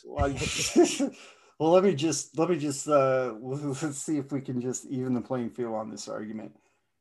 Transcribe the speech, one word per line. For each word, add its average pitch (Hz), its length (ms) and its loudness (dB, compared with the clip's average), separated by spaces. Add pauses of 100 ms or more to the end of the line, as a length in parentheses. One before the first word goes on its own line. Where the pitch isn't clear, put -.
well, 139 280 0
<laughs> - 1300 0
well, 156 100 4
let 185 140 8
me 185 100 4
just, 139 440 -2
let 170 120 2
me 170 80 2
just, 143 300 -4
uh, 131 480 4
<laughs> 107 40 -14
let's 139 580 -6
see 156 200 -4
if 139 140 -6
we 135 80 -2
can 127 200 -4
just 123 260 -6
even 127 280 -2
the 120 60 0
playing 120 300 -4
field 117 240 -6
on 110 160 -6
this 107 180 -12
argument. 107 480 -10 (440)